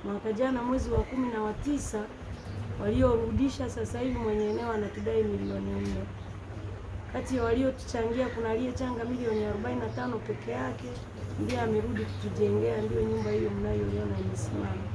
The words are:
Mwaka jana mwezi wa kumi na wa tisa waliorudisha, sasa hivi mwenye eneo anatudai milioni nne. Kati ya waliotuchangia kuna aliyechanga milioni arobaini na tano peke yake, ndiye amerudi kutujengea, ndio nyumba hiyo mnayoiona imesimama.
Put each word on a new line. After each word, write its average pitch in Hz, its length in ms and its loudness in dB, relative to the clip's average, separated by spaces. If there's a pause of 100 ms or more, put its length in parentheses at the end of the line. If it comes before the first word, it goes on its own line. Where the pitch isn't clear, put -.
Mwaka 202 280 -2
jana 254 300 2
mwezi 247 260 2
wa 226 100 4
kumi 254 340 0
na 220 80 0
wa 214 120 0
tisa 254 500 -2 (800)
waliorudisha, 233 880 4
sasa 233 300 -4
hivi 247 200 0
mwenye 214 300 2
eneo 233 220 0
anatudai 214 520 0
milioni 196 480 0
nne. 98 320 -2 (1080)
Kati 254 240 -2
ya 233 60 2
waliotuchangia 240 840 2
kuna 226 200 -2
aliyechanga 247 560 0
milioni 233 380 0
arobaini 214 360 -2
na 226 100 -2
tano 240 280 -2
peke 214 340 -4
yake, 254 360 -4 (520)
ndiye 240 220 2
amerudi 220 440 2
kutujengea, 208 760 2
ndio 110 200 2
nyumba 110 300 2
hiyo 107 180 2
mnayoiona 101 680 0 (100)
imesimama. 101 580 -2 (120)